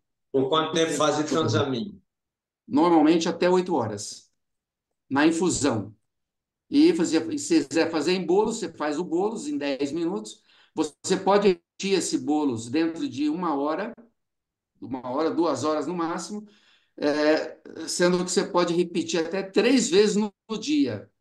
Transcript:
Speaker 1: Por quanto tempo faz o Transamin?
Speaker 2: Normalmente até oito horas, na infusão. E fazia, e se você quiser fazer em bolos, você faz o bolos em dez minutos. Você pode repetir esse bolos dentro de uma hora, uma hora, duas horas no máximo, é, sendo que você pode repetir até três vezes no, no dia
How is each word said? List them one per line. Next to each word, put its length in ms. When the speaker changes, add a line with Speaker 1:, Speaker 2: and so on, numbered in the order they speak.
Speaker 1:
Por 180
quanto 240
tempo 200
faz 260
o 40
Transamin? 760
Speaker 2:
Normalmente 600
até 200
oito 260
horas, 560
na 180
infusão. 680
E 260
fazia, 360
e 60
se 240
você 60
quiser 240
fazer 220
em 120
bolos, 320
você 160
faz 240
o 60
bolos 440
em 100
dez 340
minutos. 500
Você 420
pode 320
repetir 460
esse 240
bolos 520
dentro 380
de 220
uma 260
hora, 380
uma 280
hora, 200
duas 340
horas 220
no 100
máximo, 500
é, 640
sendo 380
que 60
você 120
pode 300
repetir 460
até 240
três 460
vezes 260
no, 180
no 80
dia 520